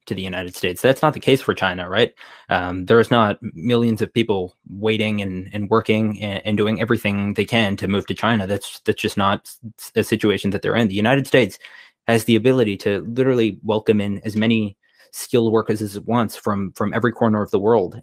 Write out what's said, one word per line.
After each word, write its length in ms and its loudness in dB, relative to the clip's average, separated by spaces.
to 100 -10
the 60 -6
United 340 -8
States. 280 -4
That's 180 4
not 140 2
the 60 -10
case 200 4
for 140 -2
China, 340 -4
right? 240 2
Um, 340 -2
there's 260 6
not 280 4
millions 480 0
of 100 -4
people 420 -2
waiting 540 -2
and, 320 -8
and 160 -6
working 500 2
and, 240 -6
and 140 0
doing 200 0
everything 560 0
they 120 -2
can 300 0
to 120 -4
move 200 -2
to 60 -6
China. 320 0
That's, 340 -6
that's 200 -2
just 160 -4
not 320 0
s-, 160 -18
a 100 2
situation 460 0
that 100 -4
they're 160 -2
in. 120 2
The 60 -4
United 320 2
States 320 2
has 180 2
the 120 4
ability 400 2
to 320 -2
literally 540 0
welcome 360 2
in 280 -4
as 100 -6
many 400 0
skilled 420 0
workers 260 0
as 160 -6
it 80 -12
wants 320 -2
from, 360 -4
from 200 -4
every 200 0
corner 280 2
of 100 -4
the 80 2
world. 440 2